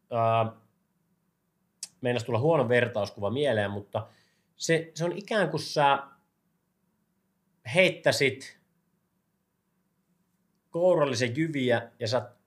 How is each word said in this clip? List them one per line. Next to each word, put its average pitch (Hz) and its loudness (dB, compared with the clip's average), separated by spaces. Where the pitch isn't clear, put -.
ää, 113 0
meinas 120 -2
tulla 117 -2
huono 143 2
vertauskuva 110 0
mieleen, 113 0
mutta 107 -8
se, 160 -2
se 156 -6
on 175 -4
ikään 202 -2
kuin 147 -4
sä 139 2
heittäisit 147 2
kourallisen 143 2
jyviä 135 0
ja 113 -4
sä 117 -2